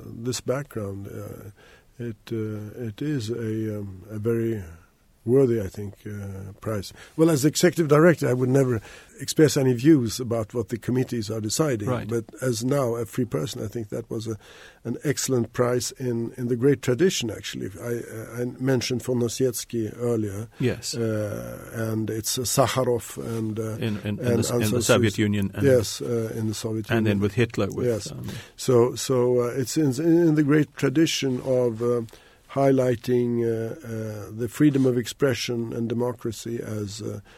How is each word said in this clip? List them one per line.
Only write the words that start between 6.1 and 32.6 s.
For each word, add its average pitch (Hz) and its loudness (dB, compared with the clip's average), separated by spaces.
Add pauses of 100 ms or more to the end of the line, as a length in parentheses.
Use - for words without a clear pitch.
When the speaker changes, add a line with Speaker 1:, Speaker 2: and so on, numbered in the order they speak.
Speaker 1:
prize. 107 -6 (260)
Well, 160 6
as 143 4
executive 160 2
director, 147 6
I 123 2
would 127 0
never 127 4 (380)
express - 4
any 131 4
views 123 4
about 113 -4
what 117 -2
the 117 -4
committees 120 -2
are 110 -4
deciding. 110 0
Speaker 2:
Right. 117 -2
Speaker 1:
But 117 -2 (180)
as 120 0
now 127 2
a 117 -4
free 127 -2
person, 123 -4
I 110 -4
think 110 -8
that 123 -8
was 117 -6
a, 110 -6 (480)
an 117 -6
excellent 131 0
prize 123 0
in, 117 -4
in 123 -4
the 127 -2
great 131 2
tradition, 131 0
actually. - -8 (100)
I, 120 -6
uh, 113 -10
I 123 -2 (140)
mentioned 127 0
von 127 0
Ossietzky 117 -2
earlier. 110 -2 (120)
Speaker 2:
Yes. - -2
Speaker 1:
Uh, 110 -4
and 110 -2
it's, 110 -4
uh, 127 -2
Sakharov 123 0
and, 113 -4
uh, 113 -4 (100)
Speaker 2:
In, 110 -4
in, - -
in - -6
Speaker 1:
and 104 -4
Speaker 2:
the, 120 0
in 117 4
Speaker 1:
Aung - -
Speaker 2:
the 117 2
Speaker 1:
San 120 0 (180)
Suu 117 0
Speaker 2:
Soviet 113 4
Speaker 1:
Kyi. 107 0
Speaker 2:
Union 101 0
and 104 -2
Speaker 1:
Yes, 127 4
uh, 117 -2
in 110 -4
the 107 -4
Soviet 110 -6
Speaker 2:
and 113 2
then 104 4
Speaker 1:
Union. - 0
Speaker 2:
with 101 0
Hitler. 110 0
With, 123 -4
Speaker 1:
Yes. 110 -2
Speaker 2:
um, 127 -12 (300)
Speaker 1:
So, 123 4
so, 123 2
uh, 120 0
it's 123 -4
in, 147 4
in 165 6
the 151 4
great 147 4
tradition 139 2
of, 123 2
uh, 120 2 (520)
highlighting, 123 2